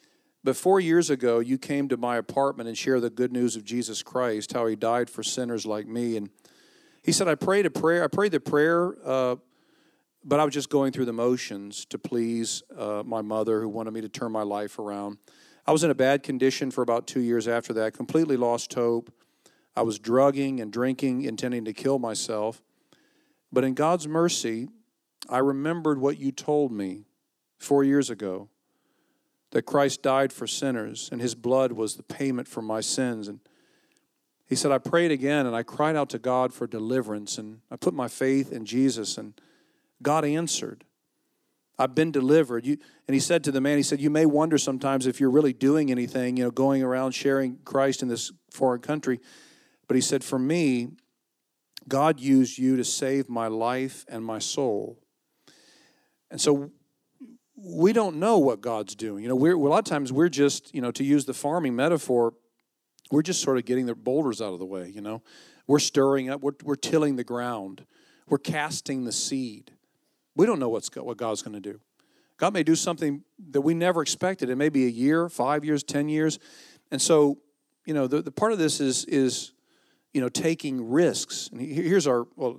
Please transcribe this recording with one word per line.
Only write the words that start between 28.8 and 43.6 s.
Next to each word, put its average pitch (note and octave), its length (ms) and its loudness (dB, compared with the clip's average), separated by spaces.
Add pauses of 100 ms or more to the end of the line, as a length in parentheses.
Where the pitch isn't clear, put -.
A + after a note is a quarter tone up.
that A#2+ 120 0
Christ C#3 380 2
died C3+ 320 2
for - 120 -10
sinners A2 640 -4
and A#2+ 100 -6
his A#2 140 -2
blood B2+ 360 2
was A2 240 -4
the - 80 -18
payment C3 440 -4
for - 140 -10
my A2 200 -4
sins." A#2 460 -4
And G#2 120 -12 (1080)
he C3 100 -2
said, C#3+ 160 0
"I C3+ 60 4
prayed E3+ 340 2
again C#3 340 0
and A#2+ 100 -2
I A#2 80 -4
cried D#3 320 0
out C#3+ 140 -2
to A#2 100 -8
God B2+ 340 0
for B2 140 -8
deliverance, A2 720 -6
and A2 240 -14 (100)
I A#2 40 -12
put - 180 -2
my B2+ 140 -4
faith C3+ 440 0
in A#2 140 -10
Jesus, A2+ 520 0
and G#2+ 220 -16 (640)
God D3 240 2
answered. D3 580 -4 (920)
I've C3 160 0
been D#3+ 180 2
delivered." C3 540 4
You, C#3+ 120 0 (300)
and C3+ 60 0
he C#3 60 4
said E3 240 2
to C#3 80 -2
the C3+ 100 0